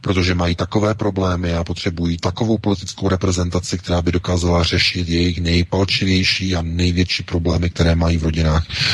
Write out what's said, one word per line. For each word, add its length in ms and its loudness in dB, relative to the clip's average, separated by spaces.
Protože 340 0
mají 200 2
takové 400 0
problémy 600 0
a 100 0
potřebují 540 -2
takovou 400 0
politickou 500 -2
reprezentaci, 680 0
která 240 -2
by 100 0
dokázala 500 0
řešit 460 0
jejich 320 0
nejpalčivější 1160 0
a 60 -2
největší 600 0
problémy, 480 0
které 240 2
mají 240 2
v 40 -2
rodinách. 440 2